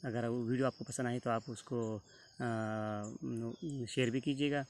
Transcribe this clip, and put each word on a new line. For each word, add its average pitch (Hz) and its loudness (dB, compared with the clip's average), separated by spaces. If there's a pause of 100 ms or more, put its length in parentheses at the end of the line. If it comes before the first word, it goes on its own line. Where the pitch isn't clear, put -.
अगर 117 0
वो 120 0
वीडियो 127 4
आपको 120 -2
पसंद - -2
आई 123 0
तो 123 -2
आप 113 2
उसको, 113 -2
अ, - -8 (1400)
शेयर 123 4
भी 131 0
कीजिएगा 143 2